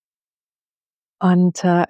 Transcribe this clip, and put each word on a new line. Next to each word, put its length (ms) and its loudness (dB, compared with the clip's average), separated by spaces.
Und, 440 0
äh, 260 0